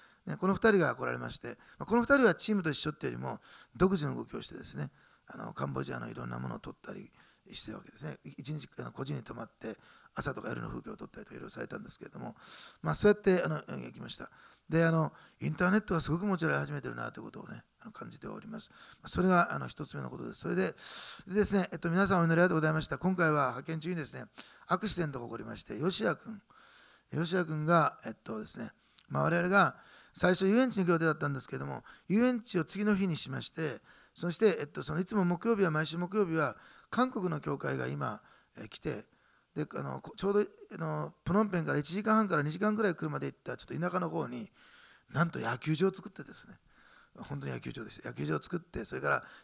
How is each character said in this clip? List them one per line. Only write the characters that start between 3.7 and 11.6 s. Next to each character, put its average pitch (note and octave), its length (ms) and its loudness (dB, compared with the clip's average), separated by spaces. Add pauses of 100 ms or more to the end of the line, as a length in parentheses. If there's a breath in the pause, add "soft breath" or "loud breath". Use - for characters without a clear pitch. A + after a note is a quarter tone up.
独 F#3+ 160 4
自 D#3 140 2
の B2+ 80 -2
動 A#2 100 -6
き - 100 -10
を A2+ 80 -6
し - 60 -10
て - 80 -12
で C3+ 80 -12
す - 120 -12
ね、 C#3 140 -6 (380 soft breath)
あ - 80 -14
の、 - 160 -10
カ C#2+ 140 -4
ン C#2 60 -4
ボ C2 100 -4
ジ - 120 -8
ア - 60 -6
の A1+ 100 -8
い - 40 -12
ろ - 120 -8
ん - 40 -8
な - 80 -6
も - 100 -6
の - 80 -6
を - 20 -10
撮 - 140 -14
っ - 20 -20
た - 180 -14
り - 180 -14 (420 soft breath)
し - 120 -6
て A2 60 -10
る G2+ 80 -10
わ - 60 -16
け - 80 -20
で - 60 -18
す D#3 80 -8
ね。 C#3+ 180 -10
い-、 C#3+ 140 -14
一 C#3 140 -6
日、 C#3 160 -8 (100)
あ B2+ 40 -6
の、 A#2+ 100 -10
個 C3 120 -8
人 C#3 120 -4
に A#2+ 60 -8
泊 A#2 120 -14
ま A2+ 100 -10
っ - 60 -14
て、 - 260 -10 (380 loud breath)
朝 - 200 -4
と - 80 -10
か B2 60 -8
夜 B1 140 -4
の - 60 -6
風 A#1+ 140 -8
景 A2+ 80 -12
を - 60 -12
撮 A2 80 -14
っ - 40 -12
た - 120 -16
り - 60 -14
と - 40 -20
か - 60 -12
い - 20 -12
ろ - 40 -12
い - 20 -10
ろ G#2+ 60 -12
さ A#2 100 -10